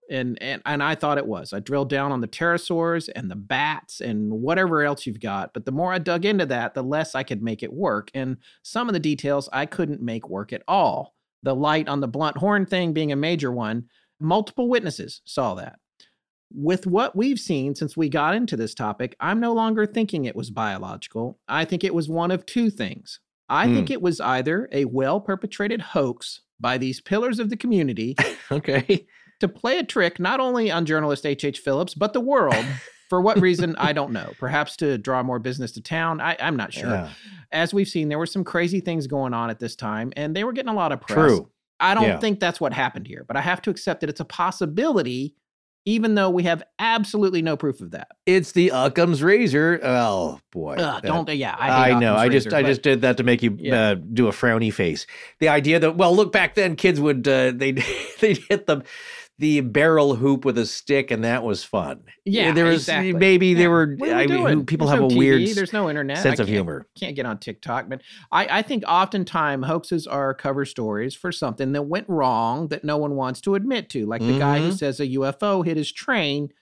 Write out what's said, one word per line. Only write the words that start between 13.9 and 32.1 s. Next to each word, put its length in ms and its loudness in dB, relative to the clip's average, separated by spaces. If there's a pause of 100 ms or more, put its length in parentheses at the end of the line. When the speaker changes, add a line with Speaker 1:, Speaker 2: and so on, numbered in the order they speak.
Speaker 1:
Multiple 500 -2
witnesses 560 -4
saw 300 -4
that. 240 -14 (720)
With 340 -2
what 280 0
we've 240 0
seen 380 -4
since 200 -6
we 120 0
got 260 0
into 220 -2
this 180 -4
topic, 460 -6
I'm 180 0
no 140 0
longer 340 2
thinking 380 -2
it 100 -6
was 160 -8
biological. 960 -6
I 180 -2
think 200 -2
it 100 -2
was 140 -2
one 240 -2
of 140 -4
two 240 0
things. 500 -10 (280)
I 180 2
Speaker 2:
Hmm. 80 4
Speaker 1:
think 160 0
it 120 -4
was 180 0
either 520 -2
a 120 0
well-perpetrated 960 -2
hoax 600 -4 (200)
by 180 0
these 220 -6
pillars 380 -2
of 120 -4
the 60 -4
community 600 0 (160)
Speaker 2:
<laughs> 200 -12
Okay. 540 0 (340)
Speaker 1:
to 80 0
play 300 -2
a 60 -4
trick 360 -2
not 200 0
only 300 0
on 160 0
journalist 400 0
H 180 -2
H 160 -4
Phillips, 340 -2
but 180 -2